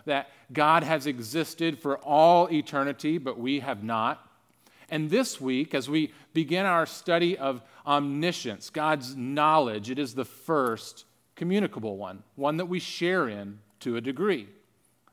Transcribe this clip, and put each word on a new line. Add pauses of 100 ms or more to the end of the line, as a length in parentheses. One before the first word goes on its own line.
that (220)
God
has
existed
for
all
eternity,
but
we
have
not. (600)
And
this
week,
as
we (200)
begin
our
study
of (240)
omniscience,
God's
knowledge,
it
is
the
first (320)
communicable
one, (100)
one
that
we
share
in (200)
to
a
degree. (640)